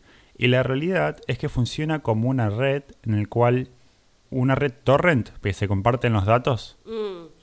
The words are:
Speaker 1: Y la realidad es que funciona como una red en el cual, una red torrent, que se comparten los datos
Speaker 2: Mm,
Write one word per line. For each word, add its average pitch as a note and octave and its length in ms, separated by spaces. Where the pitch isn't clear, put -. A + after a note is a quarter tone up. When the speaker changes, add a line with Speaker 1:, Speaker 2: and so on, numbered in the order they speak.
Speaker 1:
Y B2 120
la B2+ 160
realidad D3+ 540
es B2 100
que D3 120
funciona D#3 500
como A2+ 300
una B2 200
red C3+ 320
en A2 100
el G#2 160
cual, B2 400
una C3 240
red C3 180
torrent, C#3+ 460
que G2+ 100
se G2+ 140
comparten A2+ 460
los G2 120
datos A#2+ 580
Speaker 2:
Mm, G3 440